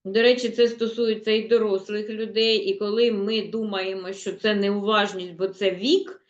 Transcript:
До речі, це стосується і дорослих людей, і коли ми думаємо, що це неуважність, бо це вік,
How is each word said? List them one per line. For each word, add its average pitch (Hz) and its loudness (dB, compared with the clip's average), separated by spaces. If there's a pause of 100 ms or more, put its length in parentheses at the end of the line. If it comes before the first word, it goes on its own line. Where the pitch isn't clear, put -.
До 196 0
речі, 247 4
це 233 4
стосується 226 -2
і 220 0
дорослих 214 0
людей, 220 0
і 196 0
коли 214 2
ми 214 0
думаємо, 190 -4
що 196 -8
це 208 0
неуважність, 202 0
бо 180 -2
це 190 -2
вік, 262 0